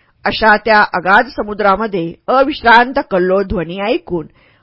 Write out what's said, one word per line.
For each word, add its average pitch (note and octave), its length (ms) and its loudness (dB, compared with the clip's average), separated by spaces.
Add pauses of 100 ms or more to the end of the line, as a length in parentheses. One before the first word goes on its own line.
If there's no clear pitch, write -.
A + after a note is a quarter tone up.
(240)
अशा G#3+ 320 2
त्या G#3+ 240 2
अगाध G3 460 0
समुद्रामध्ये G3+ 840 -4 (160)
अविश्रांत B3 680 2 (160)
कल्लोळ F#3 320 0
ध्वनी F#3 380 -8
ऐकून G3+ 460 -6 (360)